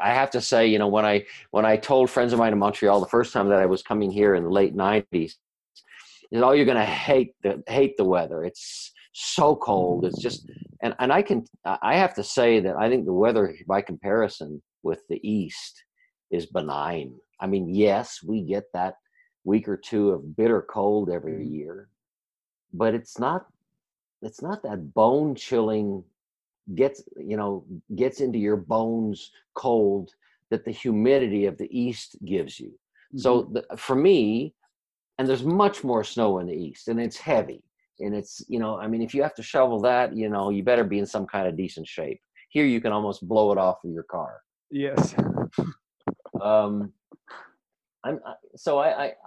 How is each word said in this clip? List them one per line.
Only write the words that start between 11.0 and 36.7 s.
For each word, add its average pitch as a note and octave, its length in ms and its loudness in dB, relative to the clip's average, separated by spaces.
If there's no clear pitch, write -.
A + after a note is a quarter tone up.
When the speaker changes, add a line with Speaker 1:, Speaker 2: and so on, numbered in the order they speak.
Speaker 1:
I F#3 100 4
can, A#2+ 220 -2
I G2 320 -2
have F#3 180 2
to G2+ 100 -6
say A#2 360 4
that F2+ 160 -2
I A2 120 2
think B2 180 0
the F#2+ 60 -2
weather, G2+ 420 2
by G2 140 0
comparison F2 760 -4
with E2 260 -4
the D#2+ 180 -6
East, - 560 -6
is E2+ 140 -2
benign. D2 680 -6
I F#2+ 60 -6
mean, F#2+ 260 -2
yes, G#2 540 2
we G#2+ 160 -4
get G2 220 -4
that F#2 220 -4
week G2+ 240 0
or - 80 -2
two G#2 340 0
of D2+ 260 -4
bitter A2 260 2
cold G#2 480 -2
every D#2 240 -6
Speaker 2:
Mm-hmm. D2+ 200 -8
Speaker 1:
year, E2+ 340 -14
but A2 220 0
it's - 260 -8
not, D#3+ 260 -2
it's G#2+ 200 -14
not G3 220 -8
that F2+ 300 -10
bone C3+ 420 4
chilling, G#2+ 680 -2
gets, C3+ 280 0
you G2+ 200 -8
know, G2+ 280 -4
gets B2+ 280 -2
into A#2+ 160 0
your G#2 180 0
bones A2+ 720 -2
cold G2+ 560 2
that A2+ 140 -4
the A#2 80 -6
humidity A2 720 2
of G2 140 -2
the - 120 -10
East A#2+ 540 -6
gives F2+ 340 -4
you. - 140 -16
So B2 260 2
Speaker 2:
Mm-hmm. - 100 -14
Speaker 1:
the, A2 60 -10
for - 180 -4
me, C#3 600 2
and C3 100 0
there's C3 160 0
much G3 400 2
more A#2 180 0
snow G2+ 380 0
in F2 80 -6
the E2+ 60 -8
East, D#2+ 340 -10